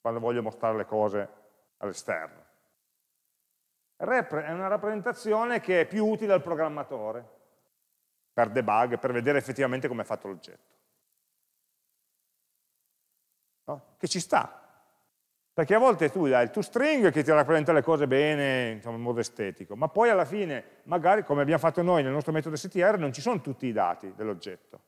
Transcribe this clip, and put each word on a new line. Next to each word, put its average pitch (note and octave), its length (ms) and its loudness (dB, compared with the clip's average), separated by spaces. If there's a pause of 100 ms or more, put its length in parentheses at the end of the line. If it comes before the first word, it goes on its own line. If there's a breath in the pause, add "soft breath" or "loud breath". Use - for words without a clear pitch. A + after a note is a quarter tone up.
quando A#2 180 -4
voglio A#2+ 220 0
mostrare A2 340 -4
le G#2 100 -4
cose G#2 520 -2 (400)
all'esterno. E2+ 680 -10 (1500)
Rep A3 380 -2
è D3+ 160 -6
una F#3 160 -6
rappresentazione G#3+ 920 -2
che F3+ 200 2
è D#3+ 60 2
più G#3+ 180 -2
utile G#3+ 280 0
al F3 80 4
programmatore C#3 960 -6 (960)
per A#2 160 2
debug, A#2 500 0
per B2+ 140 -2
vedere B2+ 240 0
effettivamente C3 500 -2
come A#2+ 140 -4
è - 40 -6
fatto G2+ 220 -8
l'oggetto. F#2 400 -16 (3000)
No? C#3+ 320 -14
Che F3+ 100 -6
ci F#3 120 -4
sta, - 640 -4 (720)
perché E3 220 2
a A3+ 40 6
volte F#3 300 4
tu F3 160 0
hai B2+ 180 6
il A#2 60 0
toString A#3 640 2
che D3+ 100 0
ti D3 100 2
rappresenta D3+ 400 4
le D3 120 6
cose D3 240 2
bene, C3+ 640 2
insomma, A2+ 240 -10
in A#2 80 -8
modo A#2+ 160 -2
estetico, G2+ 560 -6
ma D3 120 -2
poi A#3 220 4
alla F#3 160 4
fine, E3 600 -8
magari F3+ 380 2
come C#3+ 200 0
abbiamo D3+ 180 2
fatto E3 220 0
noi F3 180 4
nel C3 100 -2
nostro D3 200 -4
metodo D#3 240 -4
S F#3 120 -10
T - 80 -14
R, G3 220 4
non C#3+ 160 -4
ci C#3+ 80 -12
sono G#3+ 200 -2
tutti C3 260 -8
i A#2+ 40 -2
dati F#2+ 440 -2
dell'oggetto. G2+ 720 -10